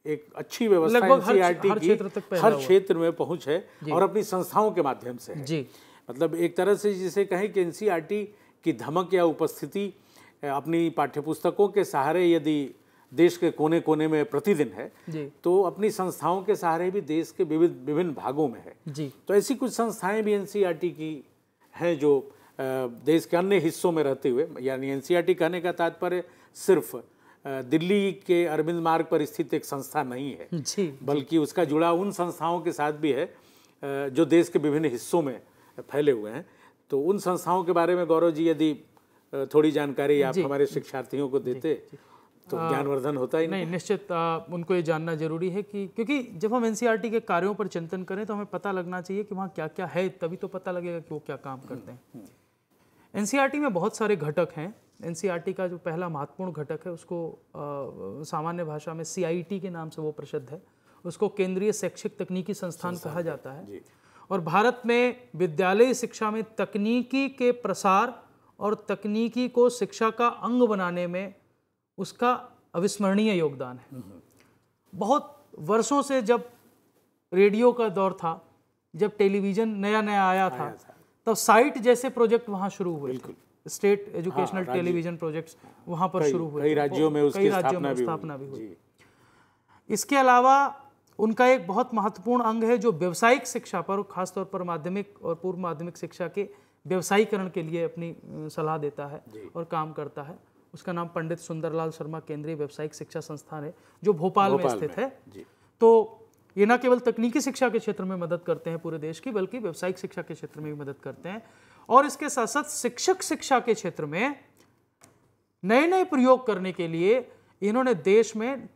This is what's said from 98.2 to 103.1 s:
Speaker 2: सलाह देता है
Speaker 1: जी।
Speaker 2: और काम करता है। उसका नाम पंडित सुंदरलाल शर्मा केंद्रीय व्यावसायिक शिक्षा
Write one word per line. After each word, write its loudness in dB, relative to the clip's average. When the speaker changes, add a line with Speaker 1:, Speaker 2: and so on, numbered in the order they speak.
Speaker 2:
सलाह -6
देता -8
है -14
Speaker 1:
जी। -16
Speaker 2:
और -6
काम -6
करता -10
है। -18
उसका -10
नाम -6
पंडित -6
सुंदरलाल -4
शर्मा -10
केंद्रीय -8
व्यावसायिक -8
शिक्षा -12